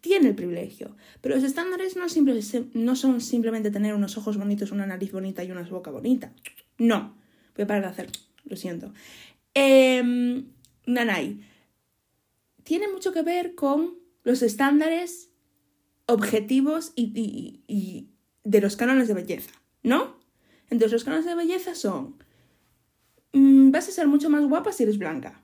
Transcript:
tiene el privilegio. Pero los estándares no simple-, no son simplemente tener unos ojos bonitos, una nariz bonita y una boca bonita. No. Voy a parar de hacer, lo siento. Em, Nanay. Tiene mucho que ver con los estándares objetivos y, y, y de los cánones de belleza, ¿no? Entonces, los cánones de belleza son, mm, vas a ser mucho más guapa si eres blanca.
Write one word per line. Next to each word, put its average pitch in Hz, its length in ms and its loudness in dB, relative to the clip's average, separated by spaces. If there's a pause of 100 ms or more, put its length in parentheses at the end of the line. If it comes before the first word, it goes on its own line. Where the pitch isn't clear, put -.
tiene 339 280 4
el 202 60 2
privilegio. 180 600 -10 (240)
Pero 269 140 -2
los 269 100 2
estándares 359 520 -4
no 359 120 -4
simple-, 269 340 2 (320)
no 233 200 0
son 254 260 0
simplemente 226 500 -2
tener 208 240 -2
unos 202 240 -2
ojos 208 180 -6
bonitos, 202 340 -4
una 202 160 -6
nariz 190 260 -8
bonita 190 300 -8
y 185 80 -10
una 180 120 -12
boca 175 280 -12
bonita. 226 420 -4 (440)
No. 226 400 0 (400)
Voy 202 80 -4
a - 20 -6
parar 202 160 -2
de 190 60 -8
hacer, 185 220 -12 (340)
lo - 120 -12
siento. 175 360 -12 (600)
Em, 254 920 4 (400)
Nanay. 208 540 -2 (1200)
Tiene 381 260 -4
mucho 381 240 -6
que 330 100 -2
ver 349 320 -4
con 294 400 -2 (300)
los 247 180 0
estándares 302 880 0 (760)
objetivos 247 880 0
y, 226 240 -4
y, - 480 -8
y 185 440 -8 (340)
de 208 160 4
los 202 160 -2
cánones 254 320 2
de 208 60 0
belleza, 175 380 -8 (300)
¿no? 311 360 0 (520)
Entonces, 226 220 2
los 233 120 0
cánones 320 220 -2
de 349 80 -6
belleza 349 400 -4
son, 180 420 -6 (1160)
mm, 269 380 10
vas - 180 0
a - 40 -10
ser 330 140 0
mucho 294 240 4
más 294 140 4
guapa 330 280 0
si - 100 -2
eres 214 160 2
blanca. - 460 -8